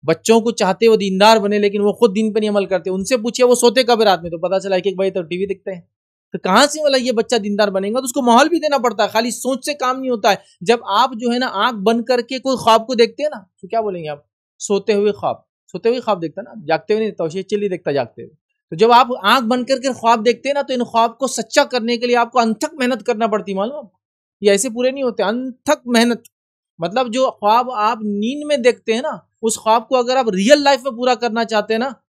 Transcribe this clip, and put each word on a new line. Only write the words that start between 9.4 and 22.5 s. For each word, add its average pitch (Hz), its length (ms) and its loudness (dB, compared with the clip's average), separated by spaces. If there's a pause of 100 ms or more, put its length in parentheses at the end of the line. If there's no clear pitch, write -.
से 294 80 -4
काम 262 260 -4
नहीं 262 100 -4
होता 226 200 0
है। - 120 0 (200)
जब 226 240 0
आप 233 280 2
जो 233 160 -4
है 240 80 -2
ना, 254 80 -2
आंख 220 280 -2
बंद 220 320 0
करके 247 320 -2
कोई 262 180 -2
ख्वाब 226 300 -2
को 254 80 -6
देखते 233 280 0
हैं 302 80 -2
ना, 214 200 -16 (120)
तो 185 60 -20
क्या 226 140 -4
बोलेंगे 180 260 -8
आप, 147 180 -12 (320)
"सोते 196 340 -4
हुए 202 200 2
ख्वाब", 147 360 -6 (180)
सोते 185 220 -4
हुए 247 120 0
ख्वाब 208 200 -2
देखता 165 220 -10
ना, 233 160 -16
जागते - 360 -2
हुए 220 80 0
नहीं, 208 100 -4
तौशीह 170 300 -6
चिल्ली 208 260 -4
देखता 180 240 -4
जागते 123 300 -4
हुए। 117 80 -18 (400)
तो 165 60 -10
जब 220 160 4
आप 240 160 6 (160)
आंख 233 200 2
बंद 240 240 -2
करके 262 240 -2
ख्वाब 233 300 2
देखते 233 260 0
हैं 277 60 0
ना, 285 80 -2
तो 277 120 -4
इन 247 100 -2
ख्वाब 226 360 0
को 269 60 -2
सच्चा 277 380 0
करने 240 320 -4
के 240 100 -4
लिए 240 100 2
आपको 240 220 0
अनथक 233 360 0